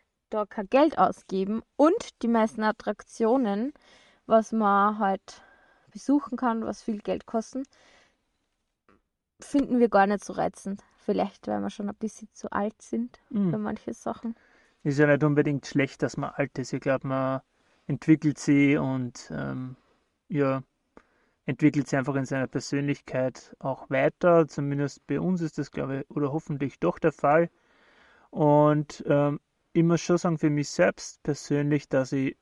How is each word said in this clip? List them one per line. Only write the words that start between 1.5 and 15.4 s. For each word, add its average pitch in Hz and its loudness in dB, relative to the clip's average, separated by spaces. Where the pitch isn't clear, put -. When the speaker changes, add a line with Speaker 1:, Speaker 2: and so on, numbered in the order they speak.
Speaker 1:
Und 339 2
die 233 0
meisten 220 0
Attraktionen, 220 -2
was 220 2
man 208 2
halt 196 -4
besuchen 262 -2
kann, 226 -2
was 208 -8
viel 214 -6
Geld 190 -6
kosten, 254 -6
finden 269 -2
wir 233 4
gar 196 4
nicht 202 -2
so - -12
reizend. - -6
Vielleicht, 196 -4
weil 208 -4
wir 202 -6
schon 202 -8
ein 208 -10
bisschen - -12
zu - -14
alt 202 -6
sind 233 -8
Speaker 2:
Mhm. 202 0
Speaker 1:
für 214 -2
manche 214 -6
Sachen. 233 -10
Speaker 2:
Ist 143 0
ja 151 6
nicht 143 4
unbedingt 147 2